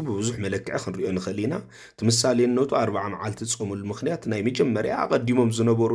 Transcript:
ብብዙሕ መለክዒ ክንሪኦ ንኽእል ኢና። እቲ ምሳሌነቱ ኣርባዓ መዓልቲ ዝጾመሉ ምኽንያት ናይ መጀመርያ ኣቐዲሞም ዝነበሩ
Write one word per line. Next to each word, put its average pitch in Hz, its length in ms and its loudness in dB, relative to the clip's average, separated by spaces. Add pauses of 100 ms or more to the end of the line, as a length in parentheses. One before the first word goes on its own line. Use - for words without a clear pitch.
ብብዙሕ 117 380 -2
መለክዒ 98 400 -4
ክንሪኦ 92 320 -4
ንኽእል 92 280 -4
ኢና። 117 140 0 (320)
እቲ - 160 -20
ምሳሌነቱ 123 720 4
ኣርባዓ 104 360 0
መዓልቲ 104 340 -6
ዝጾመሉ 101 420 -4
ምኽንያት 127 400 -4
ናይ 107 160 -2
መጀመርያ 123 560 0
ኣቐዲሞም 120 560 2
ዝነበሩ 113 420 4